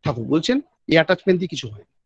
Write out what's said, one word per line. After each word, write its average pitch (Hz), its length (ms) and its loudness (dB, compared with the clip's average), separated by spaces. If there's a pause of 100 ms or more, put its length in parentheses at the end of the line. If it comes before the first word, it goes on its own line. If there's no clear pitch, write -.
ঠাকুর 117 240 -4
বলছেন 165 340 0 (260)
এই - 80 0
attachment 180 460 2
দিয়ে 185 80 -6
কিছু 131 200 -10
হয় 104 100 -16
না। - 280 -20